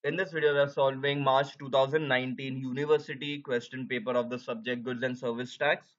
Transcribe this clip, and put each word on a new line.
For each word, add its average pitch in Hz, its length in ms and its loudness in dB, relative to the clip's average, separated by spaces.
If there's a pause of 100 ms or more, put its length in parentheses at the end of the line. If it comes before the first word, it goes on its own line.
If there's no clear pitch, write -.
In 147 100 0
this 180 160 -2
video, 151 220 2
we 143 60 4
are 143 100 4
solving 143 520 2
March 135 360 4
two 139 120 -10
thousand 135 380 2
nineteen 131 500 -2
university 143 800 0
question 131 460 -4
paper 123 260 -4
of 120 180 0
the 123 100 -6
subject 120 460 -6
Goods 123 180 -4
and 127 140 -2
Service 123 400 -6
Tax. 151 420 -2